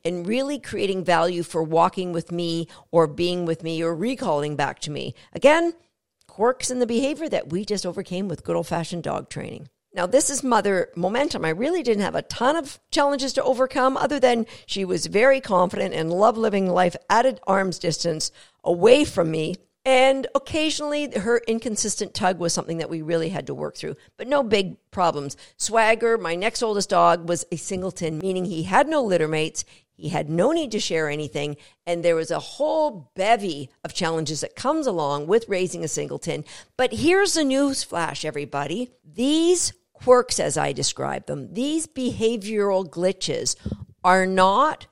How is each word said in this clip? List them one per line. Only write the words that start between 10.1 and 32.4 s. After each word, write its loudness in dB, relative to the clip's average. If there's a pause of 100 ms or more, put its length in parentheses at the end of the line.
is -6
mother 2
momentum. -2
I 0
really -2
didn't 0
have -4
a -2
ton 0
of -6 (140)
challenges 0
to 0
overcome 2
other 0
than 4 (200)
she -4
was -2
very 4
confident 0
and -2
loved 4
living 2
life 2 (160)
at 4
an 0
arm's 0
distance -4 (320)
away 6
from -2
me. -4 (300)
And 4
occasionally, -2
her 0
inconsistent -4
tug 0
was -2
something -4
that -6
we -8
really -2
had -8
to -6
work -8
through, -10 (200)
but -10
no 2
big 0 (120)
problems. -2 (220)
Swagger, 2
my -4
next -2
oldest -2
dog, 4
was -2
a -6
singleton, -6
meaning -4
he -4
had 2
no 2
litter 2
mates. -4 (260)
He -12
had -4
no 2
need -2
to -4
share -2
anything, -6 (280)
and -2
there 4
was -4
a -2
whole -2